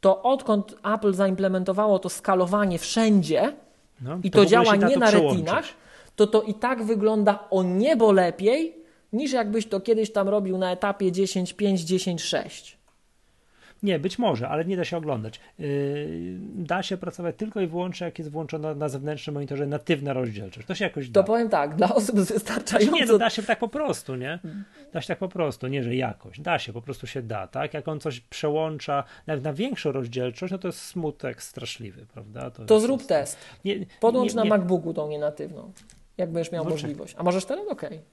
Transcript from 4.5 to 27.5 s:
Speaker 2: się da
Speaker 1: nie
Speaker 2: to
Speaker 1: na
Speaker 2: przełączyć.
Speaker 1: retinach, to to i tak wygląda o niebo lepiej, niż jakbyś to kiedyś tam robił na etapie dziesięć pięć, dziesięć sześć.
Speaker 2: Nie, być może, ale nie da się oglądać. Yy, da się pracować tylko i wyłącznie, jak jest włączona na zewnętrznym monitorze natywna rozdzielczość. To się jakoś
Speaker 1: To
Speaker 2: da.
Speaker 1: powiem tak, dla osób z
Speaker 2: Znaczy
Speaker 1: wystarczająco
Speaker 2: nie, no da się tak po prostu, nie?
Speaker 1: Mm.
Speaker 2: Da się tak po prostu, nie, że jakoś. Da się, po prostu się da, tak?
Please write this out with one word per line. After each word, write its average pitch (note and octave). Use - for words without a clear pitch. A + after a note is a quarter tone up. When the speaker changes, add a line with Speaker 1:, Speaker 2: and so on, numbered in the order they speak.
Speaker 2:
się G#3
da -
Speaker 1:
nie C4
Speaker 2:
to C4+
Speaker 1:
na A#3
Speaker 2:
przełączyć. D#3+
Speaker 1:
retinach, A#3
to G#3+
to G#3+
i G#3+
tak A#3+
wygląda G#3+
o F#3+
niebo A3
lepiej, G3
niż B3+
jakbyś A3
to G3
kiedyś A3
tam G3
robił G3
na F#3
etapie G3
dziesięć F#3
pięć, G3
dziesięć F3+
sześć. -
Speaker 2:
Nie, F#3+
być F3+
może, C#3+
ale D#3
nie F#3
da F3
się F3
oglądać. B2
Yy, D3+
da F3+
się F#3+
pracować F3
tylko G#3+
i F3+
wyłącznie, F3
jak E3+
jest D3+
włączona D#3
na D3
zewnętrznym C#3+
monitorze C#3+
natywna C#3+
rozdzielczość. A2
To F#3
się G3+
jakoś D3
Speaker 1:
To A#2+
Speaker 2:
da. A#2
Speaker 1:
powiem A3+
tak, D3+
dla F#3
osób A3
z F#3+
Speaker 2:
Znaczy G#3+
Speaker 1:
wystarczająco A3
Speaker 2:
nie, D4+
no A3+
da A3
się G#3+
tak A3
po A#3+
prostu, G#3
nie? C#3
Speaker 1:
Mm. G3
Speaker 2:
Da E3
się -
tak E3+
po F#3
prostu, D#3
nie, C3+
że A#2+
jakoś. A#2
Da D#3
się, -
po A#2
prostu B2+
się C3+
da, G#2+
tak? D3